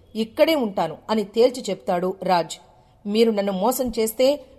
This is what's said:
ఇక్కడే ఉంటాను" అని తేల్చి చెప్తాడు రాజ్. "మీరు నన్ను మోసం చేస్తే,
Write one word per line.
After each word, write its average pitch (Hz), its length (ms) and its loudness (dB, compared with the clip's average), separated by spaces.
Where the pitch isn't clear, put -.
ఇక్కడే 294 400 2
ఉంటాను" 196 420 -2
అని 220 140 0
తేల్చి 233 460 0
చెప్తాడు 185 540 -4
రాజ్. 175 340 0
"మీరు 220 260 2
నన్ను 202 200 -2
మోసం 233 480 -2
చేస్తే, 262 460 0